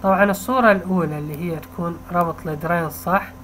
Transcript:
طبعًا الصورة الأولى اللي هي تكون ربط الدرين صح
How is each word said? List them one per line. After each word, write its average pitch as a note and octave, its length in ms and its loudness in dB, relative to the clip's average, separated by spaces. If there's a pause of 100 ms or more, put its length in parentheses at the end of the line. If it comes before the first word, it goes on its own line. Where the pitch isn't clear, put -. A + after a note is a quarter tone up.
طبعًا F#3+ 200 6
الصورة A3 480 4
الأولى F3+ 460 0
اللي D3+ 340 -6
هي D#3+ 40 -4
تكون E3+ 420 -6 (140)
ربط F3 240 0 (100)
الدرين D#3+ 440 -2
صح F3 380 -2 (160)